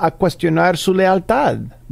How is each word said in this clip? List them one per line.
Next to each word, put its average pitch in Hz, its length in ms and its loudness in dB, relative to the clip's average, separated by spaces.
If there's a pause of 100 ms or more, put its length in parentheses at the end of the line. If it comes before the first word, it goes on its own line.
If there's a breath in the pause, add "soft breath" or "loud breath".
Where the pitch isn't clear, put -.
a 165 80 0
cuestionar 170 640 0
su 190 180 0
lealtad, 190 640 0 (340)